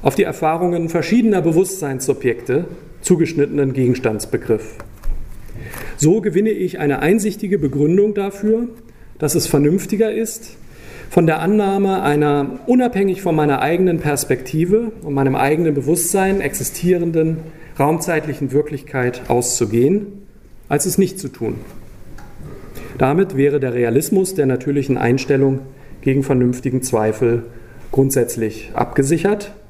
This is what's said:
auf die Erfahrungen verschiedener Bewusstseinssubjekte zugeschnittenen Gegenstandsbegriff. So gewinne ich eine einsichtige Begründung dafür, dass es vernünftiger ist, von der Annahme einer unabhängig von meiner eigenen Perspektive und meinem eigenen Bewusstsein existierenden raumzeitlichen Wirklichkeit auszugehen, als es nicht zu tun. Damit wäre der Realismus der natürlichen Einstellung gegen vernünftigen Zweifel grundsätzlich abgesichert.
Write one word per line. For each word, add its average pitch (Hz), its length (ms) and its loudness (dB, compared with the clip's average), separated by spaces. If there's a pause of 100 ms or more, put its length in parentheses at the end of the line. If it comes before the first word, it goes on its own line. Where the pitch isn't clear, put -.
auf - 140 2
die - 80 2
Erfahrungen 165 640 0
verschiedener 196 540 2
Bewusstseinssubjekte 143 1200 0 (360)
zugeschnittenen 143 720 2
Gegenstandsbegriff. 120 1040 0 (1200)
So 175 220 4
gewinne 202 300 0
ich 185 300 -4
eine 143 180 0
einsichtige 202 640 0
Begründung 156 560 2
dafür, 214 540 -2 (500)
dass 147 160 0
es 147 100 0
vernünftiger 190 680 2
ist, - 460 -6 (500)
von 165 200 4
der 156 120 2
Annahme 196 600 2
einer 147 640 2
unabhängig 240 560 2
von 170 140 0
meiner 147 260 2
eigenen 170 380 2
Perspektive 160 920 0 (120)
und 151 100 -6
meinem 139 220 2
eigenen 151 400 2
Bewusstsein 190 680 0
existierenden 165 960 0 (420)
raumzeitlichen 156 720 0
Wirklichkeit 135 800 -2
auszugehen, 123 800 2 (600)
als - 200 0
es 175 100 0
nicht - 220 2
zu 139 100 -8
tun. - 280 -6 (1400)
Damit 147 400 2
wäre 143 220 4
der 127 160 -2
Realismus 160 580 2
der 143 140 2
natürlichen 139 500 0
Einstellung 135 640 2 (420)
gegen 135 220 2
vernünftigen 123 580 0
Zweifel 117 640 0 (480)
grundsätzlich 120 840 2
abgesichert. 165 800 0 (160)